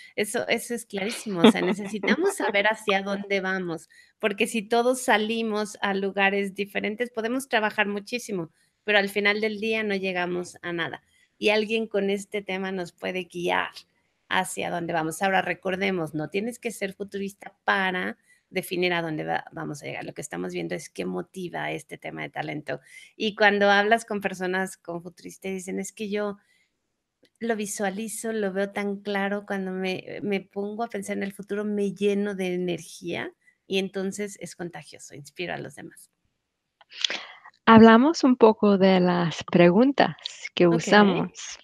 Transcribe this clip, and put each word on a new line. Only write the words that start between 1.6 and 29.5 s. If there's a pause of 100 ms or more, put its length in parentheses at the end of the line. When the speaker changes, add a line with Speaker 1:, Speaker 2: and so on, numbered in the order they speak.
Speaker 1:
necesitamos
Speaker 2:
<laughs>
Speaker 1:
saber
hacia
dónde
vamos, (300)
porque
si
todos
salimos
a
lugares
diferentes,
podemos
trabajar
muchísimo, (320)
pero
al
final
del
día
no
llegamos
a
nada. (340)
Y
alguien
con
este
tema
nos
puede
guiar (580)
hacia
dónde
vamos.
Ahora,
recordemos,
no
tienes
que
ser
futurista
para (320)
definir
a
dónde
va,
vamos
a
llegar.
Lo
que
estamos
viendo
es
qué
motiva
este
tema
de
talento. (360)
Y
cuando
hablas
con
personas
con
futuristas,
dicen,
"Es
que
yo (1040)
lo
visualizo,
lo
veo
tan
claro,
cuando